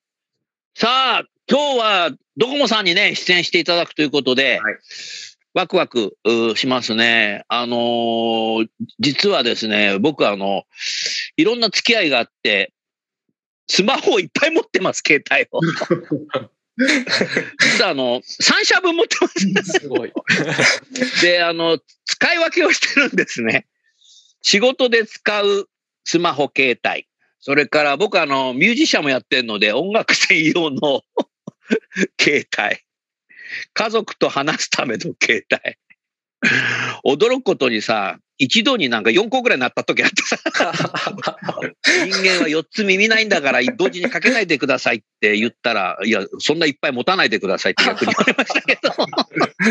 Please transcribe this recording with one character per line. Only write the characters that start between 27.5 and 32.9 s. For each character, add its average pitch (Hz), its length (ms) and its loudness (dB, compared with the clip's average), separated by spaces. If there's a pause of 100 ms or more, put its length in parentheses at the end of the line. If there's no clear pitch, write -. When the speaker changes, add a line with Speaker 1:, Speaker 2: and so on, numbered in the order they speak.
Speaker 1:
れ 143 120 2
か 151 160 2
ら 143 140 2
僕、 202 240 0
あ 156 60 0
の、 135 280 -2
ミ 160 140 2
ュ 240 40 0
ー - 20 -2
ジ 302 120 2
シ - 100 0
ャ 190 40 0
ン - 20 -2
も 147 80 0
や 123 80 0
っ 117 40 -6
て 127 200 -2
ん 117 40 -8
の 107 120 -4
で、 104 140 2
音 170 200 -2
楽 - 220 0
専 160 400 2
用 165 160 0
の 135 320 -2 (540)
<laughs> - 640 -4
携 151 280 0 (100)
帯。 107 200 -2 (960)